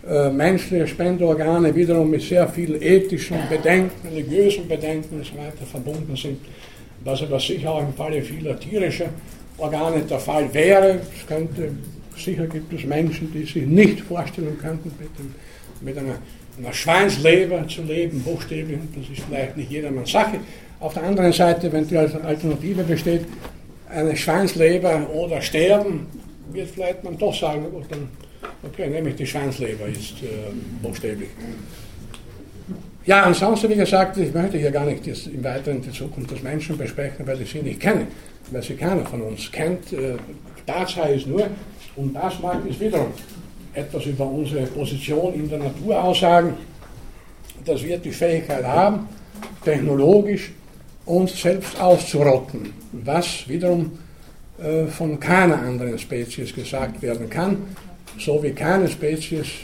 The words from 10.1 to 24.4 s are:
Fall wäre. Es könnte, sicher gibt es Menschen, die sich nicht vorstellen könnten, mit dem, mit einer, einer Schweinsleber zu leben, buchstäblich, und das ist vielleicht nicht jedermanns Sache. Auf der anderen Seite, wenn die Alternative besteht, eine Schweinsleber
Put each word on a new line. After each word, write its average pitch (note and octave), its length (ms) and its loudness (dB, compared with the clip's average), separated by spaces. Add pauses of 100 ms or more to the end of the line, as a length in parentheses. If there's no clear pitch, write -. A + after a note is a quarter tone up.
Fall D3+ 360 0
wäre. F#3+ 460 8 (140)
Es - 120 -16
könnte, D#3+ 460 -4 (440)
sicher E3+ 300 -2
gibt D#3+ 260 -6
es C3 120 -8
Menschen, D#3 480 0
die D#3 120 -4
sich C3+ 220 -2
nicht G3+ 340 8
vorstellen D#3+ 580 -6
könnten, D#3+ 400 -8
mit D3+ 200 -14
dem, C#3 160 -12 (480)
mit C3+ 160 -8
einer, C3 180 -6 (420)
einer A#2+ 140 -10
Schweinsleber E3+ 960 4
zu - 140 -8
leben, D#3 400 -2
buchstäblich, D#3 560 -6
und D#3 180 -10
das C3 140 -10
ist C3+ 180 -10
vielleicht C#3 300 -6
nicht B2 120 -8
jedermanns C#3 400 -4
Sache. G#3+ 280 2 (420)
Auf D#3 140 -4
der D#3 80 -4
anderen F3+ 300 4
Seite, E3+ 380 4
wenn D#3 160 0
die E3+ 120 2
Alternative D#3 840 0
besteht, E3 420 0 (640)
eine D3+ 260 0
Schweinsleber E3 960 4